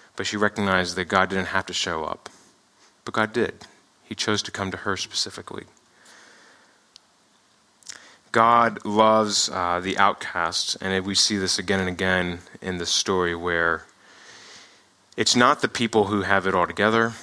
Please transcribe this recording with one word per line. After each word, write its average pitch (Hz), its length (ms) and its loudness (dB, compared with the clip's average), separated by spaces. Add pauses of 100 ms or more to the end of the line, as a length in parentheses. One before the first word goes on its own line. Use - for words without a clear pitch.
(140)
but 98 120 -8
she 107 100 -4
recognized 95 600 0
that 90 100 -2
God 92 220 2
didn't 95 180 -2
have 95 200 -4
to 92 60 -10
show 82 320 -4
up. - 240 -10 (760)
But 117 100 -10
God 107 180 0
did. - 340 -4 (380)
He 107 100 -12
chose 104 280 -2
to - 80 -12
come 95 200 -6
to 90 80 -8
her 98 180 -4
specifically. - 680 -8 (2750)
God 117 520 4
loves, 107 680 4
uh, 87 300 -2
the 92 180 -4
outcasts, - 800 -2
and 95 300 -2
we 101 80 -4
see 104 220 2
this 95 220 -2
again 98 220 0
and 92 80 0
again 90 520 -2 (200)
in 90 180 -6
the 85 80 -6
story 90 480 0
where 85 500 -2 (1300)
it's 110 180 0
not 123 280 6
the 123 60 0
people 110 400 0
who 101 140 0
have 95 240 0
it 95 80 2
all 90 120 4
together, 110 560 2